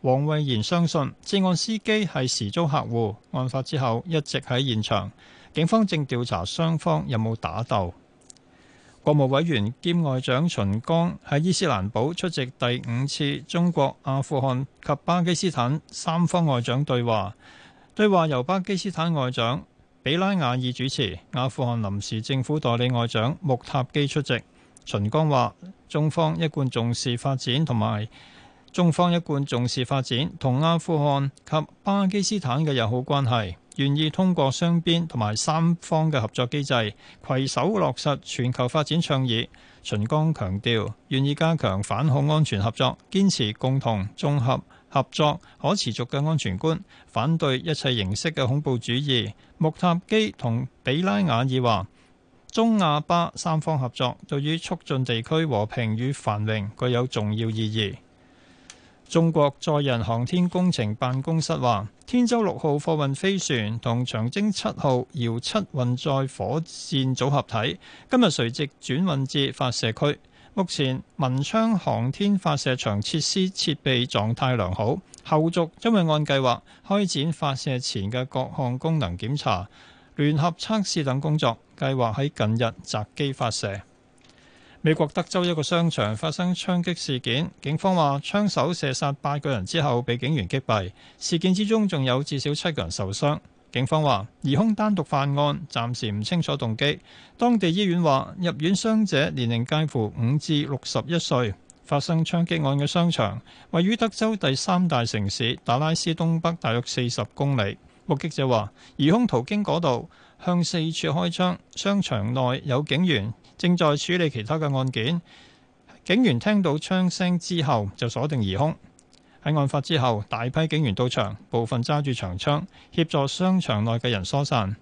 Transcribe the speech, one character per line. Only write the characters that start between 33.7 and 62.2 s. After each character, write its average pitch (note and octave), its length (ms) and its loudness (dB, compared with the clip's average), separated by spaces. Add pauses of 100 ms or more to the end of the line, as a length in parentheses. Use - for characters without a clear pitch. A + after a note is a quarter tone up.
願 C#3 180 2
意 D#3 160 2
通 F#3 240 2
過 D3+ 160 2
雙 E3+ 320 0
邊 E3+ 240 2
同 D3 140 -6
埋 G#2+ 160 0
三 E3 460 2
方 D#3+ 280 0
嘅 D3 120 2
合 C#3+ 80 -2
作 - 160 -2
機 C#3+ 180 -2
制， A#2 300 0 (340)
携 C3+ 200 0
手 E3 300 0
落 D#3 180 2
實 C#3+ 260 -2
全 B2 320 -2
球 B2+ 120 0
發 D3+ 160 0
展 D3+ 200 0
倡 C3+ 240 0
議。 A#2 240 0 (340)
秦 G#2+ 220 -2
剛 D#3 280 2
強 G2 280 -4
調， G#2+ 320 0 (160)
願 C3+ 160 0
意 C#3+ 100 0
加 D#3+ 220 2
強 G2 260 0
反 A#2 240 -2
恐 C#3+ 220 2
安 D#3 160 4
全 G2+ 180 -2
合 A2+ 80 0
作， B2+ 260 -2 (140)
堅 G3 180 4
持 A2 240 0
共 C3+ 260 -2
同、 G#2+ 360 0
綜 C#3+ 220 0
合、 B2 240 0 (280)
合 C3+ 200 2
作、 D3+ 300 0 (220)
可 D3 120 2
持 E3 200 -2
續 A#2+ 120 -4
嘅 C#3 220 -2
安 D#3+ 100 2
全 F#2 220 -2
觀， D#3+ 200 0 (280)
反 C#3+ 300 0
對 C3+ 220 0
一 D#3+ 140 -4
切 C3 220 0
形 G2+ 180 0
式 C3+ 180 -2
嘅 C#3+ 140 -2
恐 C3+ 160 0
怖 C3+ 160 0
主 A#2 140 -4
義。 B2 400 0 (260)
穆 D#3 140 0
塔 F3 340 0
基 A3 320 0
同 B2 300 -2 (160)
比 C#3 180 0
拉 G3+ 200 0
瓦 C#3+ 160 2
爾 C3 240 2
話： G#2+ 260 2 (640)
中 A3+ 280 4
阿 D3+ 200 4
巴 E3+ 360 0
三 D#3+ 260 0
方 D#3 180 0
合 B2+ 100 -2
作 B2 280 -2 (100)
對 C#3 140 -2
於 D#3 160 -2
促 E3+ 260 -6
進 C3 220 -2
地 A#2 160 0
區 D#3+ 240 0
和 A2 200 0
平 A2 300 -2
與 B2 160 -2
繁 G#2 340 -2
榮 G#2+ 220 -2 (100)
具 B2 140 0
有 B2 160 0
重 G#2+ 260 -2
要 A2 160 -2
意 A2 200 -2
義。 G#2+ 260 -2 (1120)
中 E3 240 4
國 D3 280 4
載 D3 240 0
人 B2 200 2
航 A#2 200 0
天 F3+ 240 2
工 F3+ 240 2
程 G#2+ 240 0
辦 B2+ 280 -2
公 E3 180 0
室 E3 140 -2
話： A#2 320 2 (180)
天 B3 220 2